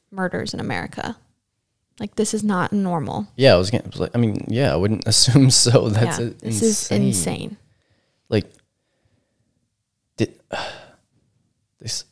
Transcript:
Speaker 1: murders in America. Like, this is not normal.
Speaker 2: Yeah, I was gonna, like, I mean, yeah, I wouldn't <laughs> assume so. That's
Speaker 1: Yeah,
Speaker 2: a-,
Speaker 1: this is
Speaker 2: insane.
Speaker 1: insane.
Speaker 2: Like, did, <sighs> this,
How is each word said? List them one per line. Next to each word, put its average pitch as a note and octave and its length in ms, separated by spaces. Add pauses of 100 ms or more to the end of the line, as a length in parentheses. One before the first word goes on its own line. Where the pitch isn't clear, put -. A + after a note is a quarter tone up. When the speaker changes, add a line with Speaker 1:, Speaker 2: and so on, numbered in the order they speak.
(100)
Speaker 1:
murders F#3+ 420
in - 80
America. - 560 (840)
Like, G#3 160
this G#3+ 180
is G#3+ 80
not F#3+ 300
normal. G3 640
Speaker 2:
Yeah, B2 180
I - 40
was F#2 120
gonna, - 240
like, - 200
I A#2 40
mean, A2 300
yeah, A#2 240
I D2 40
wouldn't G2+ 280
<laughs> - 20
assume C3 440
so. - 380
That's G#2+ 300
Speaker 1:
Yeah, A#2+ 80
Speaker 2:
a-, A2 40
Speaker 1:
this G#3+ 320
is A3 280
Speaker 2:
insane. G3+ 120
Speaker 1:
insane. F#3+ 540 (720)
Speaker 2:
Like, G#2+ 240 (1600)
did, - 180 (160)
<sighs> - 1300
this, - 340